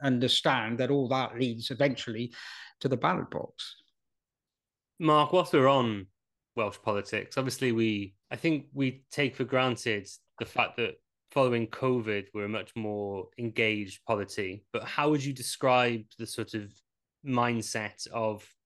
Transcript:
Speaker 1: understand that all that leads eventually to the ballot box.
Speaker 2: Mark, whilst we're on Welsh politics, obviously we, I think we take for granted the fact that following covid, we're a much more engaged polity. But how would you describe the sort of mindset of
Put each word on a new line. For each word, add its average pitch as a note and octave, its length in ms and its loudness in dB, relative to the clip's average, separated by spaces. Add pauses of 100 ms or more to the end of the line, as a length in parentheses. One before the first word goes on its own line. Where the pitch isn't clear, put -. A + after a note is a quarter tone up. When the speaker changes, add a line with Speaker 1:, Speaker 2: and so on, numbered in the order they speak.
Speaker 1:
understand B2 720 2
that B2+ 140 0
all C#3 180 2
that B2 300 -2
leads A#2 320 -2
eventually A#2+ 600 -2 (500)
to C3+ 80 0
the C3 100 2
ballot F3 320 0
box. - 460 -10 (1200)
Speaker 2:
Mark, D3+ 320 6
whilst F3+ 220 4
we're C3+ 120 8
on A#2 420 4 (480)
Welsh G#2 280 -2
politics, G#2+ 540 -2
obviously C3 340 0
we, G#2+ 400 0 (180)
I B2+ 60 -6
think D#3 380 -2
we C3+ 360 -2
take C#3 240 -2
for C3 100 -2
granted A#2 640 0 (300)
the A#2 60 -4
fact - 320 -2
that A#2 200 -4 (340)
following A#2+ 380 2
covid, A2 640 -2
we're G#2 100 -4
a G#2 60 -4
much G#2 260 -8
more G2+ 520 -6 (100)
engaged G#2+ 680 -2
polity. G2+ 680 -4
But A#2 100 -4
how D3 240 0
would D3+ 160 2
you C#3+ 80 -4
describe B2 720 2 (160)
the A2+ 80 -8
sort - 260 -8
of G#2 180 -8 (560)
mindset A#2+ 840 -2
of A2 380 -4 (200)